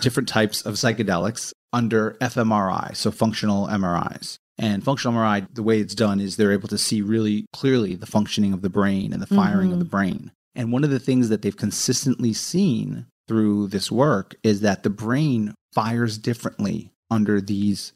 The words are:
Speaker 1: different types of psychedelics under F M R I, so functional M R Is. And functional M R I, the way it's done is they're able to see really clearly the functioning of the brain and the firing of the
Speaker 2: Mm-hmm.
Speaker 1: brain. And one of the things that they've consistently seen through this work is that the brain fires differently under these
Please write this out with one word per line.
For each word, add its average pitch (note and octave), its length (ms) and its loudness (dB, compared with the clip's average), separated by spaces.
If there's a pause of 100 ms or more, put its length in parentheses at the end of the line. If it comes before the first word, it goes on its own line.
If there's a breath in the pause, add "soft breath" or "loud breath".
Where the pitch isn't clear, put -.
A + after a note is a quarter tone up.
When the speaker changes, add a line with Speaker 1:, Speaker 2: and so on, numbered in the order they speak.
Speaker 1:
different B2 260 0
types A2 360 0
of G#2+ 120 -6
psychedelics G#2 760 -2 (200)
under A2 480 0
F B2 180 -2
M A2+ 140 2
R G2+ 200 2
I, - 240 -4
so - 160 -2
functional G#2+ 560 0
M G2+ 160 -2
R F2 360 -2
Is. - 180 -14 (200)
And G#2 260 -2
functional C3+ 300 0
M A#2 60 2
R A2+ 60 2
I, G2+ 280 0
the A2 80 -6
way A2 180 4
it's G2 140 -4
done G2+ 260 2
is G2 180 -4
they're G#2 140 4
able G2 180 0
to G#2 100 -2
see G#2+ 240 0
really G#2+ 500 0
clearly B2 400 0
the F2+ 140 -10
functioning G#2 440 0
of F#2 120 -4
the G2 60 0
brain G2 440 0
and - 80 -4
the G3 60 -8
firing G3 440 4
of F3 60 0
the F3 80 0
Speaker 2:
Mm-hmm. D#3+ 60 -8
Speaker 1:
brain. G2 400 -2 (240)
And A#2 160 -4
one B2+ 120 2
of D3+ 60 4
the C3+ 100 0
things B2+ 300 2
that G#2 140 0
they've G2+ 120 0
consistently A#2+ 800 0
seen A2+ 720 -2 (220)
through G#2 400 2
this G2 240 -4
work C#3+ 500 2
is G#2 200 2
that G2+ 200 2
the - 80 0
brain A2 640 0 (180)
fires A2+ 460 0
differently G#2 720 -4 (220)
under G#2+ 280 4
these G2+ 560 -2